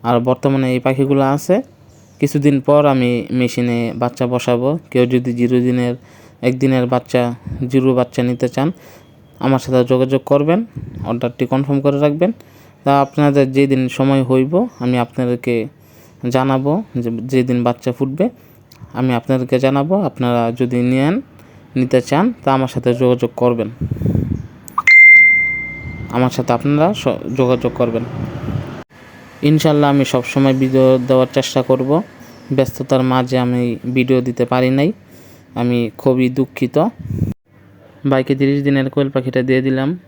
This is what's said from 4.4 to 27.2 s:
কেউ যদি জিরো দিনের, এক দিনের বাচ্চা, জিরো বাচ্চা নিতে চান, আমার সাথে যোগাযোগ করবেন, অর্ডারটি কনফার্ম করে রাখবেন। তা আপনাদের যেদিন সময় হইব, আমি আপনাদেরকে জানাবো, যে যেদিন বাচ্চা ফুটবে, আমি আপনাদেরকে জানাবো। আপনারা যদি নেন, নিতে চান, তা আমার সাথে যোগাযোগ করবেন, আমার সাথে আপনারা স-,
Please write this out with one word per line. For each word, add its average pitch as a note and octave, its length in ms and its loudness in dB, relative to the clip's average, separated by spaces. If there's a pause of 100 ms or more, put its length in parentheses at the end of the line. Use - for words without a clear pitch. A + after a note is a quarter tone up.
কেউ B2 240 2
যদি B2 180 0 (100)
জিরো B2 200 2
দিনের, B2 340 -2 (480)
এক B2+ 200 0
দিনের C3 240 2
বাচ্চা, B2 360 0 (480)
জিরো C3 280 2
বাচ্চা B2 240 -2
নিতে B2 320 -2
চান, C#3 140 -2 (720)
আমার C3 240 2
সাথে C3 140 0 (140)
যোগাযোগ C3 300 0 (100)
করবেন, D3+ 280 2 (500)
অর্ডারটি A#2+ 420 -4
কনফার্ম C#3 320 -2
করে C#3+ 200 0
রাখবেন। D#3+ 260 0 (540)
তা C#3 80 2 (120)
আপনাদের C#3+ 420 2 (100)
যেদিন C3+ 260 2 (140)
সময় C3+ 340 2
হইব, C3 220 2 (320)
আমি B2 200 0
আপনাদেরকে B2 500 -4 (800)
জানাবো, C3+ 380 0 (300)
যে A#2 80 -4 (220)
যেদিন B2 340 0
বাচ্চা A#2+ 260 -2
ফুটবে, C#3 340 -2 (720)
আমি C3 200 0
আপনাদেরকে C3 460 -2
জানাবো। C#3 300 0 (140)
আপনারা A#2+ 340 0 (180)
যদি B2 180 0 (120)
নেন, C#3 240 2 (640)
নিতে B2+ 300 2
চান, D#3+ 160 2 (180)
তা - 140 0
আমার C3 180 -2
সাথে B2 160 0 (120)
যোগাযোগ B2 280 0 (120)
করবেন, A#2 260 0 (2500)
আমার B2 200 0
সাথে B2+ 220 -4
আপনারা D3 300 2 (140)
স-, B2 180 -2 (180)